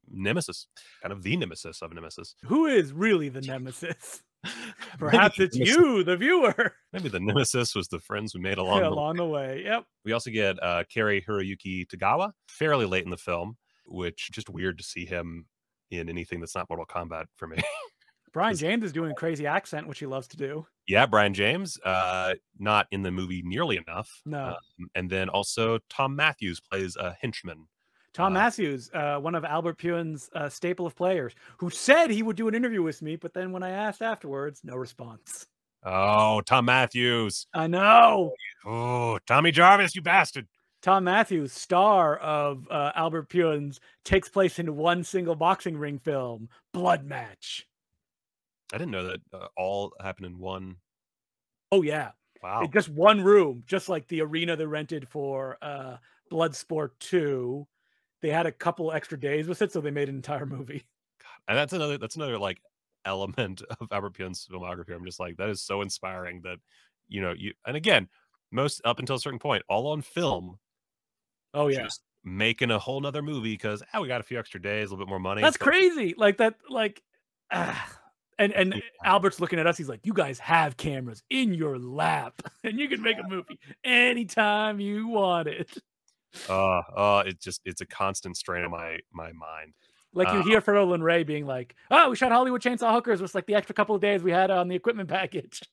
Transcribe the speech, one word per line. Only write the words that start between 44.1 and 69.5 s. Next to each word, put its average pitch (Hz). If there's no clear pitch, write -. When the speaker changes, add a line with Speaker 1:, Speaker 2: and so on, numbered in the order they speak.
Speaker 2:
place 190
in 160
one 170
single 170
boxing 170
ring 147
film, 123
Blood 175
Match. 127
Speaker 1:
I 104
didn't 170
know 92
that, 92
uh, 90
all 98
happened 95
in 90
one. 92
Speaker 2:
Oh, 196
yeah. 147
Speaker 1:
Wow. 98
Speaker 2:
In 147
just 190
one 190
room, 180
just 190
like 170
the 165
arena 165
they 156
rented 151
for, 135
uh, 135
Bloodsport 160
two. 143
They 156
had 165
a 151
couple 170
extra 156
days 147
with 180
it, 202
so 170
they 147
made 143
an 139
entire 143
movie. 135
Speaker 1:
God, -
and 110
that's 147
another, 147
that's 110
another, 135
like, 98
element 98
<laughs> -
of 113
Albert 101
Puen's 92
filmography. 90
I'm 87
just 90
like, 87
that 98
is 101
so 101
inspiring 92
that, 90
you 98
know, 90
you, 95
and 127
again, 156
most, 135
up 117
until 131
a 117
certain 131
point, 117